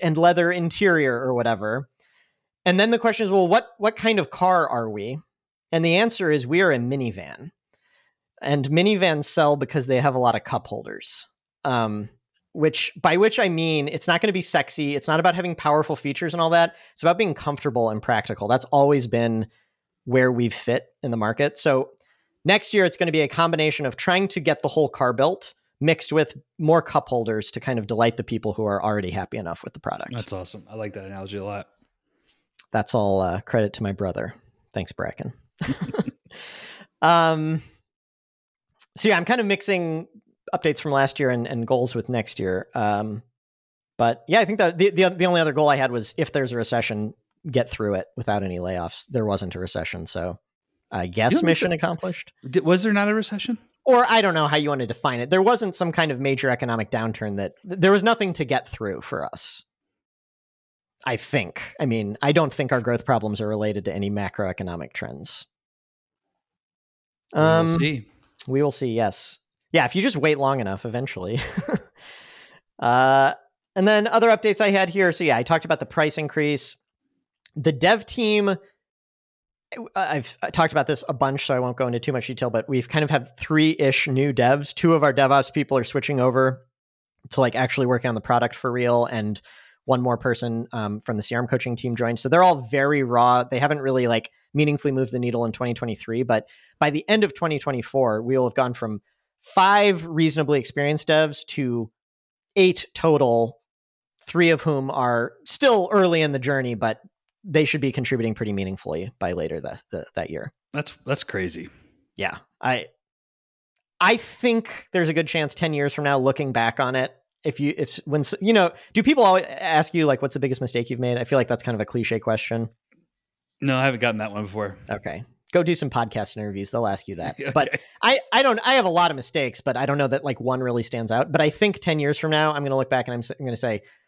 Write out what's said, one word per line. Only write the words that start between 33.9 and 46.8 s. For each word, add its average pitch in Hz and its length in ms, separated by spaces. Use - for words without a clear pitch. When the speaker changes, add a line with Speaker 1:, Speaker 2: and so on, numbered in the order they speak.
Speaker 1:
brother. 92 420
Thanks, 92 200
Bracken. - 400
<laughs> - 120
Um, 160 600
so 214 140
yeah, 190 80
I'm 170 80
kind 240 140
of 214 60
mixing 180 600
updates 160 240
from 147 140
last 139 280
year 135 80
and, 120 180
and 117 200
goals 123 280
with 117 140
next 117 300
year. 92 360
Um, 107 480
but 117 280
yeah, 196 140
I 196 60
think 202 120
that 175 200
the, 196 120
the, 180 200
the 180 160
only 175 140
other 156 120
goal 147 160
I 143 80
had 131 160
was 113 240
if 156 160
there's 131 200
a 120 40
recession, 113 560